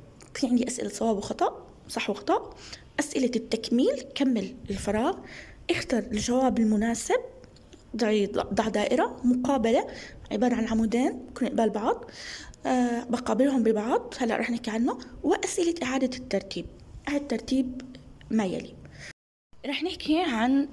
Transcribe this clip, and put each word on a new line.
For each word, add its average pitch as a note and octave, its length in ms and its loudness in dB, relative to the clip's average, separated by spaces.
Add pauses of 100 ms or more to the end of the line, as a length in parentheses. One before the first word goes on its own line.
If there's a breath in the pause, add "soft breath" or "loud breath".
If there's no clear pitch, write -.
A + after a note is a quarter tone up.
(360)
في C4+ 120 -2
عندي A#3 200 4
أسئلة G#3+ 220 -4
صواب A3 280 0
وخطأ، - 500 -2 (220)
صح - 200 -4
وخطأ، - 460 -2 (440 loud breath)
أسئلة C4 360 0
التكميل، A#3+ 680 0 (120)
كمل A#3 400 0 (140)
الفراغ، G#3+ 480 0 (540 loud breath)
اختر - 280 0
الجواب B3 600 2
المناسب، A3+ 600 2 (760)
ضع، G#3+ 300 4 (280)
ضع G#3+ 140 2
دائرة، A3+ 560 2
مقابلة B3 640 4 (440 loud breath)
عبارة A#3 240 2
عن A3 120 0
عمودين A3+ 460 2
بكون - 340 -4
قبال A3+ 220 2
بعض، A3 360 0 (600 loud breath)
آه، B3 380 2
بقابلهم A#3+ 600 2
ببعض، A3+ 540 2
هلأ A#3 200 0
رح A3+ 140 -2
نحكي A#3 200 -4
عنه، A#3+ 260 0 (260 loud breath)
وأسئلة E4+ 600 2
إعادة B3+ 340 0
الترتيب، - 480 -4 (440)
أعد C#4+ 180 -2
ترتيب B3+ 540 -2 (480)
ما A3 160 2
يلي. E3+ 280 -6 (920 loud breath)
رح C#4 180 -4
نحكي E4 380 0
عن C4+ 520 2